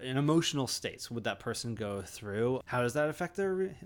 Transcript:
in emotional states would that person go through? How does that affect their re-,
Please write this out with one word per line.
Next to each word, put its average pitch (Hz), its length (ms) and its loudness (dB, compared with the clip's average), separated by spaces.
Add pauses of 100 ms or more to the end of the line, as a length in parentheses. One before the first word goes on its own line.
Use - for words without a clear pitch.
in 131 160 0
emotional 147 500 4
states - 420 -4
would 113 140 -4
that 107 160 0
person 117 360 -4
go 101 260 -2
through? 110 640 0
How 123 160 0
does 120 120 2
that 151 160 2
affect 170 280 -4
their 196 180 0
re-, 190 200 -2 (100)